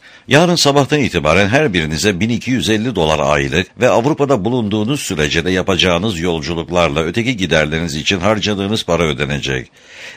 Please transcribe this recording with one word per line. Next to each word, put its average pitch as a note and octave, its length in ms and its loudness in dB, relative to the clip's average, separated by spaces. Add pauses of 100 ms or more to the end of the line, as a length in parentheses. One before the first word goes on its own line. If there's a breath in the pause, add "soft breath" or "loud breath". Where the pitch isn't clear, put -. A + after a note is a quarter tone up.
(280 loud breath)
"Yarın E3+ 280 4
sabahtan C#3+ 440 2
itibaren F2 480 2
her C3 260 0
birinize E2 460 0
bin A2 100 0
iki A#2 220 -2
yüz G2+ 180 0
elli A2 260 0
dolar D#2 240 2
aylık C#2+ 600 0
ve B2 80 4
Avrupa'da B2+ 560 2
bulunduğunuz A2+ 540 -2
sürece D2+ 460 -2
de F#2 60 0
yapacağınız F2+ 680 0
yolculuklarla E2 840 0
öteki A2+ 340 -2
giderleriniz D#2+ 580 0
için F2 240 -2
harcadığınız G2+ 640 0
para E2+ 200 0
ödenecek. C#2 680 -4 (460 loud breath)